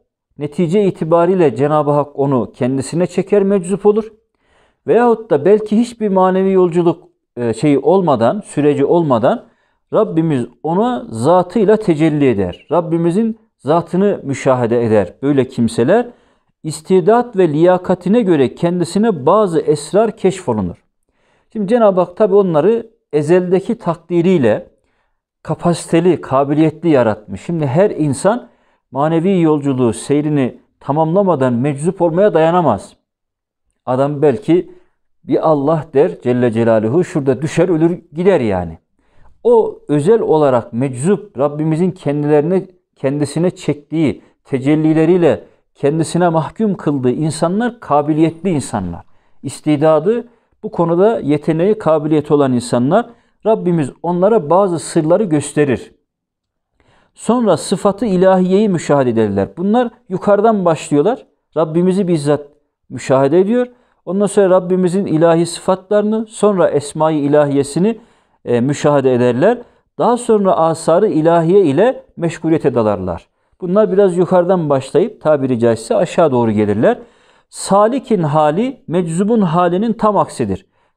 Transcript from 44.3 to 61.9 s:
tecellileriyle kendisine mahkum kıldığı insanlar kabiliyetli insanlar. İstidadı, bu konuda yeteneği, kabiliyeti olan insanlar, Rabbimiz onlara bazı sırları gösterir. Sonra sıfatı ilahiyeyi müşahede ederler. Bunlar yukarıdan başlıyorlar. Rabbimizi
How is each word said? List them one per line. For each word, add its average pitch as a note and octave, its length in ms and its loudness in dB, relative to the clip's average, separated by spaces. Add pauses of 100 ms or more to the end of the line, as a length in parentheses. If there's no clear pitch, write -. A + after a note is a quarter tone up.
tecellileriyle D#3 1000 2 (300)
kendisine D#3+ 540 0
mahkum E3 460 -2
kıldığı C3+ 360 -2
insanlar F3+ 680 -4
kabiliyetli D#3 680 0
insanlar. G2 540 -6 (380)
İstidadı, D#3 840 0 (340)
bu G#3+ 80 -10
konuda F3 500 0
yeteneği, D#3+ 580 -2
kabiliyeti D#3 560 0
olan C#3 180 2
insanlar, C3 540 0 (400)
Rabbimiz F3 440 0 (120)
onlara F3+ 480 0
bazı F3+ 280 2
sırları E3+ 460 0
gösterir. D3 680 -2 (1200)
Sonra A3 420 0
sıfatı G3 500 -4
ilahiyeyi F#3+ 640 2
müşahede C#3+ 420 0
ederler. G2+ 460 0
Bunlar A3+ 340 0 (180)
yukarıdan G3+ 560 0
başlıyorlar. E3 640 0 (300)
Rabbimizi F3 520 0